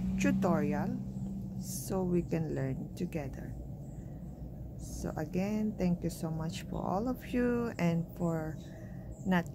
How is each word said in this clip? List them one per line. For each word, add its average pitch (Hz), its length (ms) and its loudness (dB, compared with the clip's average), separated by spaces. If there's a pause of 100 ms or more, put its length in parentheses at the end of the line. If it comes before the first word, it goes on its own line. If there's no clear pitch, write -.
(200)
tutorial 160 760 4 (640)
so - 440 -2
we 175 200 4
can 160 320 0
learn 135 400 0
together. 160 580 -4 (1300)
So - 380 -4
again, 202 600 0
thank 175 240 4
you 165 80 0
so 160 200 -2
much 160 320 -2
for - 180 -4
all 214 280 2
of 254 180 -2
you, 240 520 2
and 170 280 4 (100)
for 160 400 0 (680)
not 180 180 4 (100)